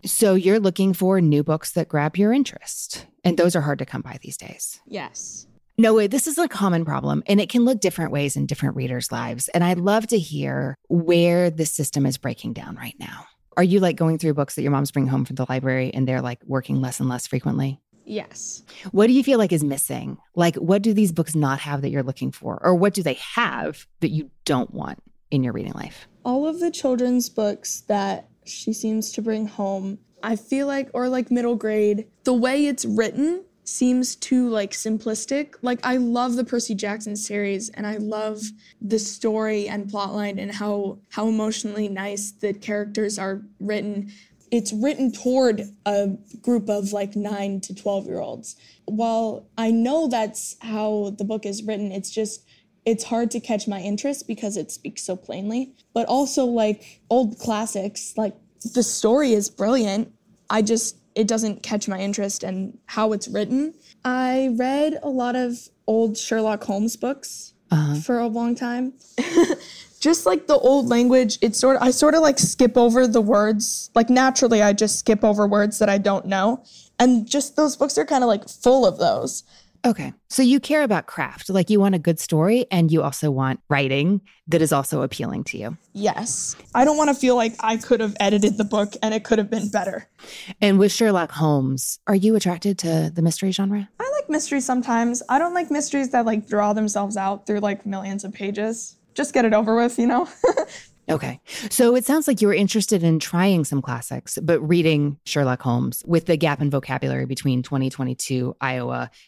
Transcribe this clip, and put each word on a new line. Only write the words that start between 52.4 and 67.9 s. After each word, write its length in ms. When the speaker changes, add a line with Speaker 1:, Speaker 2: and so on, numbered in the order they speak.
Speaker 2:
it's 200
hard 260
to 80
catch 300
my 100
interest 480
because 300
it 160
speaks 320
so 100
plainly. 580
But 140
also, 360
like, 640
old 300
classics, 800
like, 180
the 80
story 520
is 140
brilliant. 640
I 120
just, 340
it 140
doesn't 340
catch 260
my 100
interest 440
in 440
how 260
it's 160
written. 460
I 560
read 440
a 80
lot 260
of 320
old 300
Sherlock 480
Holmes 320
books 560
Speaker 1:
Uh-huh. 260